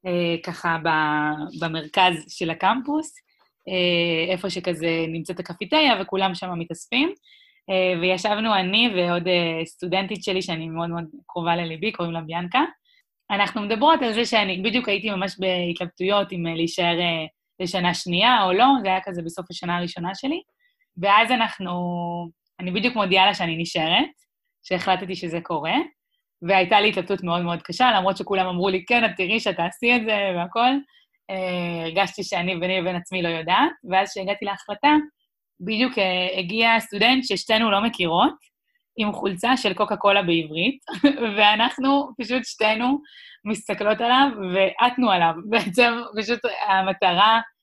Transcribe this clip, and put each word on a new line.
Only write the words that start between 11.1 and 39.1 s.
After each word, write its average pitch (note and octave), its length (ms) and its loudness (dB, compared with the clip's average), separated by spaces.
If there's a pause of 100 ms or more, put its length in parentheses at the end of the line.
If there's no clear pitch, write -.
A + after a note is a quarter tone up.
קרובה E3+ 280 -2
לליבי, E3 360 -4
קוראים E3+ 220 -6
לה E3 80 -6
ביאנקה. F3 420 -2 (680)
אנחנו G3+ 300 -2
מדברות A3+ 400 4
על A#3 120 -2
זה A3+ 120 0
שאני G3 360 0
בדיוק A3 280 -2
הייתי G3+ 200 -2
ממש F#3+ 300 -4
בהתלבטויות F3+ 920 -2
אם, E3+ 140 -4
אה, E3 60 -4
להישאר, E3+ 460 0
אה, E3 260 -2 (340)
לשנה F3+ 340 0
שנייה G3+ 500 2
או F#3 100 2
לא, A3 120 6 (160)
זה G3 60 -2
היה F#3 160 2
כזה F3 180 -8
בסוף E3 280 -10
השנה F3 280 -4
הראשונה F3 380 -6
שלי. D#4 260 -4 (560)
ואז G#3 340 4
אנחנו, A3 400 -2 (880)
אני F3+ 120 -6
בדיוק A3+ 240 -2
מודיעה F#3+ 300 4
לה G3+ 80 2
שאני E3 240 -4
נשארת, E3+ 520 0 (540)
שהחלטתי F#3 520 -2
שזה E3+ 260 -6
קורה, E3 340 -4 (680)
והייתה F#3+ 400 4
לי G#3+ 80 2
התלבטות F#3 340 -4
מאוד F3 180 0
מאוד F3 200 -4
קשה, B3+ 300 2
למרות F#3+ 260 2
שכולם F#3+ 300 -2
אמרו F3+ 220 0
לי, F#3 160 -2
"כן, A#3+ 200 2
את G3 120 0
תראי G3 220 -2
שאת G3+ 160 -2
תעשי F#3+ 400 0
את A#3+ 100 0
זה," G3+ 320 0
והכל. A3+ 320 0 (600)
אה, F3+ 540 -4
הרגשתי F3+ 400 -2
שאני F3+ 320 -2
ביני F3+ 260 -2
לבין F3+ 140 -2
עצמי F3 260 -6
לא E3+ 60 -2
יודעת, F3 440 2 (200)
ואז F#3+ 200 2
כשהגעתי G3+ 340 -6
להחלטה, G#3 500 0 (640)
בדיוק, A3 380 -2
אה, F#3 420 0
הגיע A3+ 400 2
סטודנט A3+ 440 2
ששתינו A3+ 480 0
לא G3+ 120 2
מכירות, F3+ 680 0 (460)
עם G#3 160 -2